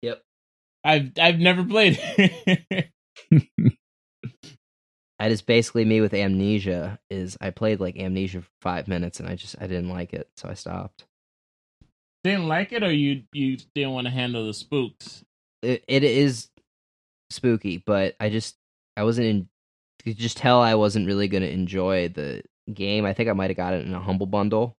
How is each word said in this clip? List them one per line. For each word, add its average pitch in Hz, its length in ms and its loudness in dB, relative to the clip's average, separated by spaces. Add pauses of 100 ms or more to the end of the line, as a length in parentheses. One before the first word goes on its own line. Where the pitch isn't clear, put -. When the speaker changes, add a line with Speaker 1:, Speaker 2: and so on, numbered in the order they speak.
Speaker 1:
Yep. 117 200 -8 (600)
Speaker 2:
I've, 147 360 4
I've 170 200 6
never 180 260 4
played 202 340 4
it. - 880 0 (420)
<laughs> - 460 4 (1400)
Speaker 1:
That 110 140 0
is 107 100 0
basically 117 440 2
me 110 160 4
with 104 120 0
Amnesia, 98 880 0 (100)
is 92 300 -8
I 101 120 -6
played, 110 280 -2
like, 92 180 -6
Amnesia 92 440 -4
for - 80 -20 (120)
five 90 280 -6
minutes, 87 320 -4
and 90 80 -10
I 92 60 -8
just, - 260 -16
I 90 40 -10
didn't 90 220 -6
like 87 260 -8
it, - 220 -10
so - 140 -16
I 95 60 -10
stopped. 92 500 -12 (1200)
Speaker 2:
Didn't 185 240 0
like 185 240 -2
it, 233 100 -2
or 185 80 0
you, 143 400 0
you 135 240 -2 (180)
didn't 139 200 -2
wanna 123 160 -4
handle 123 360 -4
the 107 80 -6
spooks? - 720 -6 (380)
Speaker 1:
It, 123 260 -2
it 135 160 2
is 131 460 2 (800)
spooky, 104 480 -2
but 98 420 0
I 107 100 -2
just, 113 280 -4 (400)
I 104 80 -2
wasn't 117 220 2
in-, 101 220 0 (540)
you 113 100 -6
could 104 80 -10
just 117 140 -4
tell 123 260 6
I 113 140 4
wasn't 104 320 2
really 101 220 0
gonna 95 160 0
enjoy 92 640 -2
the 71 340 -8 (300)
game. 101 320 -2
I 98 80 -2
think 113 160 0
I 104 40 2
might 95 180 -2
have 92 60 -4
got 92 160 -4
it 82 120 -4
in 92 80 -6
a 90 80 -8
Humble 95 260 -2
Bundle 104 520 0